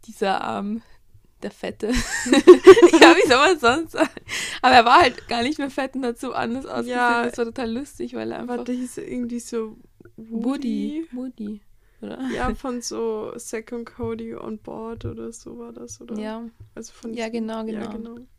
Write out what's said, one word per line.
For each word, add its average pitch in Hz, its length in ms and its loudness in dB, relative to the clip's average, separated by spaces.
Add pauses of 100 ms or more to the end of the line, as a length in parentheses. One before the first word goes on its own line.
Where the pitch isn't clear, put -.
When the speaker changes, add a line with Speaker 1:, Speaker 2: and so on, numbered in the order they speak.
Speaker 1:
dieser, 208 340 -4 (180)
ähm, 208 220 -8 (640)
der 202 80 -10
Fette. 202 360 -10
<laughs> 240 60 -2 (1040)
Ja, 330 160 10
wie 370 120 4
soll 247 100 6
man 311 220 4
sonst 277 320 0
sagen? - 180 -2 (540)
Aber 262 120 4
er 226 100 8
war 262 160 8
halt - 260 0
gar 240 160 -4
nicht 294 160 -4
mehr 277 100 -4
fett 269 260 -6
und 269 100 -6
hat 240 140 -6
so 262 140 -10
anders 233 320 -6
ausgesehen. 240 320 -6
Speaker 2:
Ja. 240 280 0
Speaker 1:
Das 240 120 -6
war 240 80 -2
total 233 260 -8
lustig, 247 440 -10
weil 226 160 -8
er - 80 -10
einfach 240 180 -8
Speaker 2:
Warte, 247 160 -8
hieß 247 240 -10
er - 100 -12
irgendwie 240 320 -8
so 226 380 -10 (400)
Woody? 226 920 -6
Speaker 1:
Woody. - 0 -
Woody, 226 500 -12 (400)
oder? 208 180 -14 (160)
Speaker 2:
Ja, 220 200 -4
von 247 260 -10
so 226 560 -8
Zack 226 360 -12
and 233 120 -10
Cody 226 500 -10
on 220 240 -12
Board 226 460 -14
oder 226 260 -12
so 233 280 -20
war 233 120 -18
das, 240 300 -20
oder? 233 160 -12
Speaker 1:
Ja. 214 260 -10 (320)
Speaker 2:
Also - 180 -18
von 233 200 -16
Speaker 1:
Ja, 226 160 -8
Speaker 2:
diesem, 226 180 -8
Speaker 1:
genau, 220 200 -10
Speaker 2:
ja, 214 180 -10
Speaker 1:
genau. 220 40 -12 (260)
Speaker 2:
genau. 247 120 -20 (120)